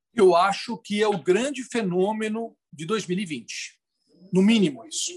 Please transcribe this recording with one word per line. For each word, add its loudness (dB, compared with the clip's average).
Eu 6
acho 0
que -6
é 4
o -2
grande 0
fenômeno -4
de -14
dois -4
mil -4
e -4
vinte. -12
No 4
mínimo 2
isso. -8